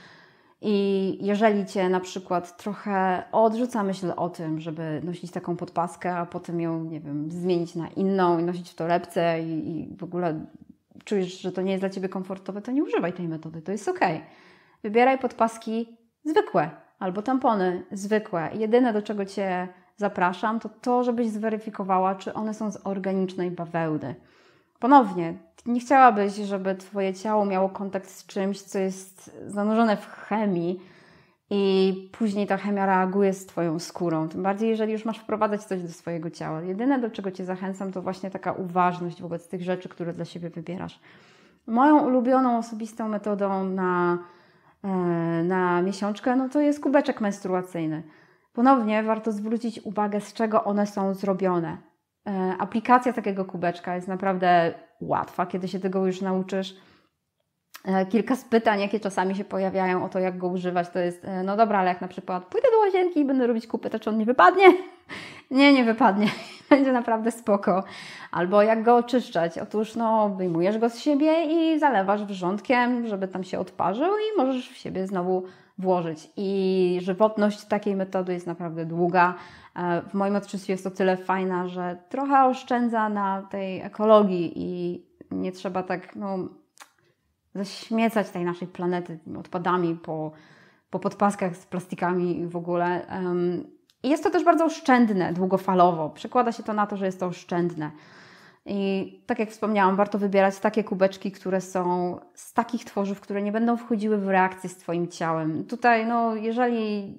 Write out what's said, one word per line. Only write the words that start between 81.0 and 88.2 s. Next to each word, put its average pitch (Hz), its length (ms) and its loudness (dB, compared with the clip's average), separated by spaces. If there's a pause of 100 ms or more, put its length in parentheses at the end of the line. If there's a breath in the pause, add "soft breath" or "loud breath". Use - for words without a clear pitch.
fajna, 185 520 -2
że 180 300 -6 (100)
trochę 269 360 4
oszczędza 240 640 0
na 196 340 -2
tej 190 380 -8
ekologii 208 760 4
i 175 460 -6 (280)
nie 185 220 -4
trzeba 185 300 -6
tak, 208 340 -8
no, 196 220 -6 (1160)
zaśmiecać 220 760 -2